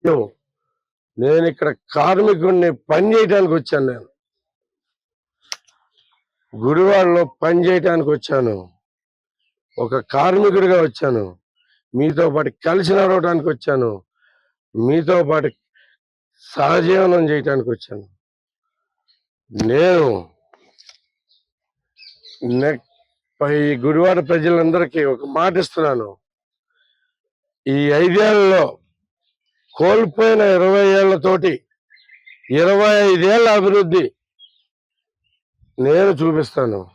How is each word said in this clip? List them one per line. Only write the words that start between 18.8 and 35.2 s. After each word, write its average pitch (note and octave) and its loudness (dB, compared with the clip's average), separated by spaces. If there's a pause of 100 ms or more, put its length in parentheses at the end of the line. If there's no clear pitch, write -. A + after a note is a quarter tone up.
నేను C#3+ 0 (2500)
నెక్-, C#3+ -4 (760)
ఈ D3 0 (160)
గుడివాడ E3+ 2 (100)
ప్రజలందరికీ E3 0 (120)
ఒక B2+ -10 (120)
మాట F3 0
ఇస్తున్నాను, C#3+ -4 (1600)
ఈ C3+ -2 (240)
ఐదేళ్లలో F#3+ 2 (1080)
కోల్పోయిన G#3+ 2 (140)
ఇరవై F#3+ 2 (140)
ఏళ్లతోటి F#3 0 (1080)
ఇరవై G3+ 2 (160)
ఐదేళ్ల G3 2 (100)
అభివృద్ధి F#3+ 2 (1700)